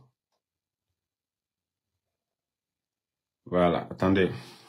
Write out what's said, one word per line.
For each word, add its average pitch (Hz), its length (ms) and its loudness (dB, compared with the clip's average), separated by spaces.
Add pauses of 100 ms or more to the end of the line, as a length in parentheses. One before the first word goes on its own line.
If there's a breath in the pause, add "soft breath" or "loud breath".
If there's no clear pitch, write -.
(3500)
Voilà, 87 440 0
attendez. 95 400 2 (400 loud breath)